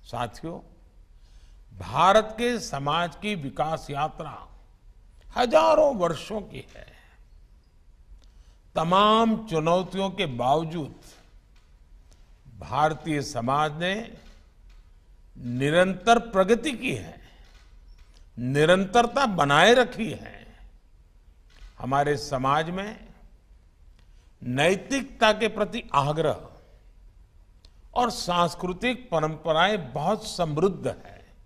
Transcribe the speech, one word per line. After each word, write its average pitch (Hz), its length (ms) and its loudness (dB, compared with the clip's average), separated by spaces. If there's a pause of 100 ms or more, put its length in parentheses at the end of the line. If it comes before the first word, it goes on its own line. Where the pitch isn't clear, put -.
साथियों, 123 560 -10 (1160)
भारत 165 600 2
के 240 220 -2
समाज 151 560 -4
की 208 200 -6
विकास 151 540 -6
यात्रा 143 580 -8 (880)
हजारों 302 580 4
वर्षों 180 460 -4
की - 340 -16
है। - 160 -20 (1800)
तमाम 208 720 2
चुनौतियों 180 600 0
के 185 160 -4
बावजूद 143 680 -2 (1700)
भारतीय 147 640 -2
समाज 135 580 -2
ने 196 380 -6 (1200)
निरंतर 170 800 2
प्रगति 233 520 0
की 226 240 -6
है, 101 260 -12 (1160)
निरंतरता 190 880 2
बनाए 165 480 6
रखी 226 380 0
है। - 360 -14 (1300)
हमारे 143 400 0
समाज 143 520 -2
में 196 380 -10 (1400)
नैतिकता 196 880 0
के 214 140 -2
प्रति 202 360 -4 (100)
आग्रह 139 560 0 (1400)
और 240 160 0
सांस्कृतिक 180 1000 -2
परंपराएं 156 840 0
बहुत 165 340 -2
समृद्ध 156 600 -2
है। - 380 -12 (200)